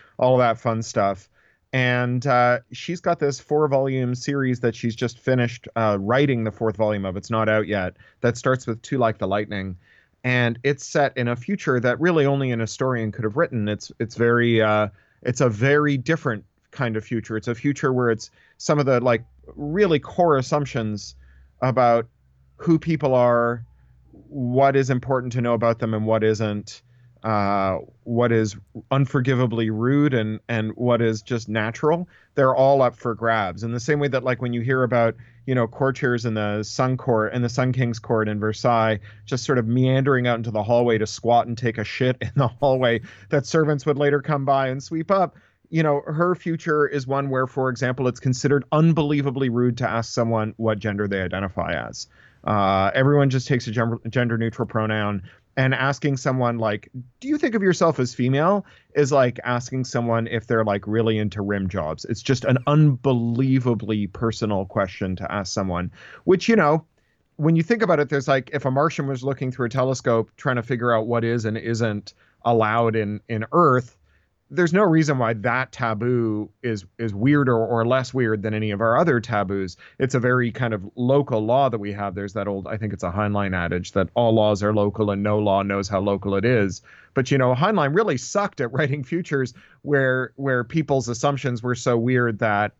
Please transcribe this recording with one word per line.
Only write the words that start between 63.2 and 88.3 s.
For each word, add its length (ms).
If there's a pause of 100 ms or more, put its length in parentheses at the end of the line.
personal 580
question 480
to 180
ask 200
someone, 400 (320)
which, 240
you 80
know, 280 (520)
when 180
you 80
think 200
about 180
it, 80
there's, 180
like, 260
if 120
a 80
Martian 340
was 160
looking 300
through 140
a 40
telescope 640
trying 200
to 60
figure 300
out 140
what 160
is 220
and 120
isn't 580 (300)
allowed 520
in, 320
in 240
Earth, 440 (600)
there's 160
no 100
reason 360
why 160
that 380
taboo 800 (120)
is, 220 (140)
is 160
weirder 420
or 300
less 280
weird 280
than 120
any 160
of 100
our 180
other 220
taboos. 560 (220)
It's 160
a 60
very 320
kind 220
of 220
local 480
law 240
that 100
we 140
have. 220
There's 200
that 140
old, 180
I 100
think 160
it's 100
a 80
Heinlein 440
adage, 380
that 220
all 180
laws 300
are 120
local 360
and 120
no 160
law 240
knows 260
how 120
local 340
it 100
is. 380 (320)
But, 160
you 80
know, 160
Heinlein 400
really 220
sucked 440